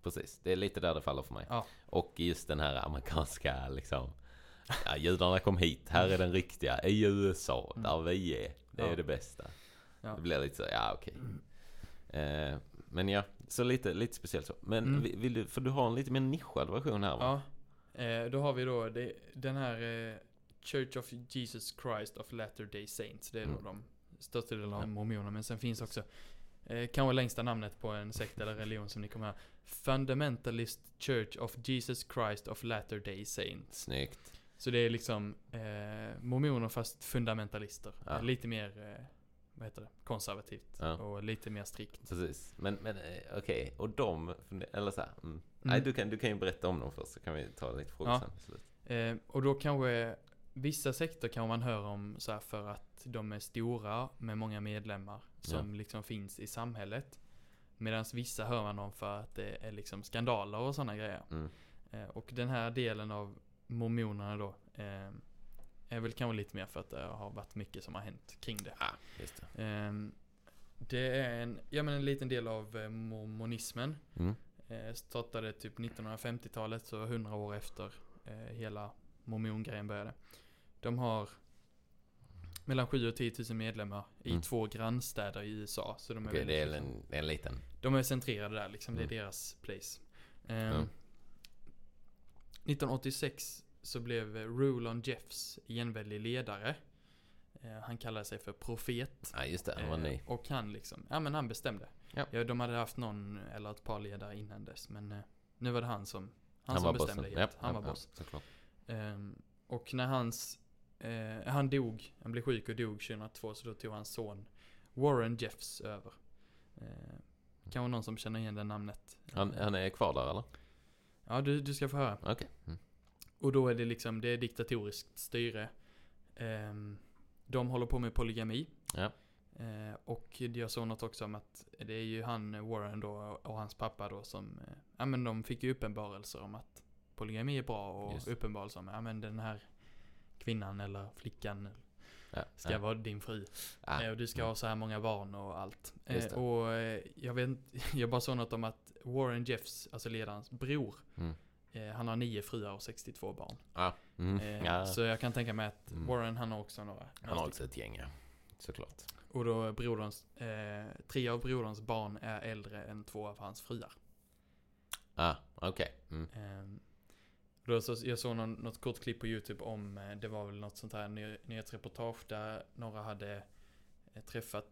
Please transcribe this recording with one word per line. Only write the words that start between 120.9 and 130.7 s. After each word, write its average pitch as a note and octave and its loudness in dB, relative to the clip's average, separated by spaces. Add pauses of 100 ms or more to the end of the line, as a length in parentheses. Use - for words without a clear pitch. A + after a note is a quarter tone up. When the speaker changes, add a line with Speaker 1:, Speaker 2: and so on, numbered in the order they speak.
Speaker 2:
Ja, B2 2
du, C#3+ 4
du C#3 0
ska C#3 2
få C#3+ 0
höra. A#2+ 4
Speaker 1:
Okej. - 2 (180)
Mm. D#2+ -4 (600)
Speaker 2:
Och C#3 6
då C3 8
är A#2+ 6
det A#2+ 2
liksom, A2+ 0
det A#2+ 2
är A#2+ 4
diktatoriskt A2+ -2
styre. A2 0 (640)
Ehm, G#2 -4 (480)
de B2 2
håller B2 2
på B2 4
med A#2+ 0
polygami. A2+ 2 (280)
Speaker 1:
Ja. G2+ 2 (520)
Speaker 2:
Eh, G#2+ -6 (120)
och - -6
jag A#2 -2